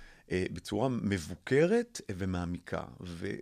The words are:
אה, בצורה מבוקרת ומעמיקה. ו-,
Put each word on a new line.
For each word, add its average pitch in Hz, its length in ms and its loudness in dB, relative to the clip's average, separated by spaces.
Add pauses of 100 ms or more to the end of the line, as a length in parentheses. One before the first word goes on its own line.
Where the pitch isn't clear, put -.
(300)
אה, 90 220 2
בצורה 104 360 0
מבוקרת 127 1120 2 (100)
ומעמיקה. 87 760 -2 (160)
ו-, 90 420 -8